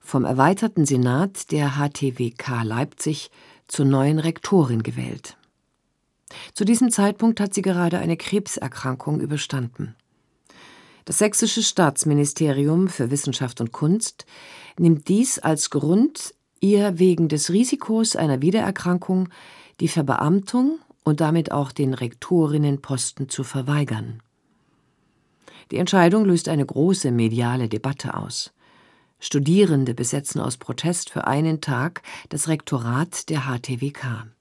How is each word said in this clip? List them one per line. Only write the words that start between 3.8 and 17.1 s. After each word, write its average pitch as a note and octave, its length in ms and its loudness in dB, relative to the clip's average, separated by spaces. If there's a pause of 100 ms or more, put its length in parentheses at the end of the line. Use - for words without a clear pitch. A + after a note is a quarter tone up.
neuen C#3 340 4
Rektorin D3 640 2
gewählt. B2 520 -10 (1160)
Zu - 120 -2
diesem A#3 280 4
Zeitpunkt G#3 480 2
hat G3+ 140 -4
sie G3 80 -2
gerade F3 360 0
eine E3+ 180 -2
Krebserkrankung D3 1040 -4
überstanden. C3 760 -6 (1120)
Das - 120 -4
sächsische G#3+ 440 2
Staatsministerium D3 1300 2
für B2+ 220 -4
Wissenschaft C3+ 500 -4
und A2+ 120 -4
Kunst - 540 -2 (520)
nimmt E3 300 4
dies G#3+ 300 2
als - 320 -2
Grund, F3 640 0 (260)
ihr G3+ 380 4
wegen E3+ 300 4